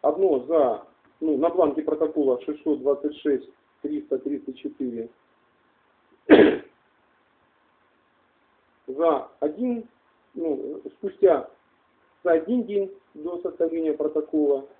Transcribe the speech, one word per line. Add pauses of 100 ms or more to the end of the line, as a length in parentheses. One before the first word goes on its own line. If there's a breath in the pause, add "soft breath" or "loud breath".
(180)
ну,
за, (340)
ну,
на
бланке
протокола
шестьсот
двадцать
шесть (320)
триста
тридцать
четыре (1160)
<clears throat> (2250)
за (100)
один, (460)
ну, (160)
спустя (760)
за
один
день (180)
до
составления
протокола (120)